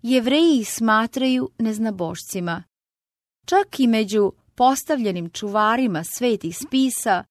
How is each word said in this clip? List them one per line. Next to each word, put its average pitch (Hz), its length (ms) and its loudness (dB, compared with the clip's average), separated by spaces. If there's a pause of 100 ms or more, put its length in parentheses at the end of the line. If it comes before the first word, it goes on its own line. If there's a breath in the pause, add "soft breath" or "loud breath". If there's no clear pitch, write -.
Jevreji 254 580 4
ih 208 120 -6
smatraju 233 760 0 (100)
neznabošcima. 185 1040 -4 (840)
Čak 381 340 0
i 254 80 4
među 214 440 2 (240)
postavljenim 240 720 0
čuvarima 214 760 0
svetih 208 540 -4
spisa 254 720 -2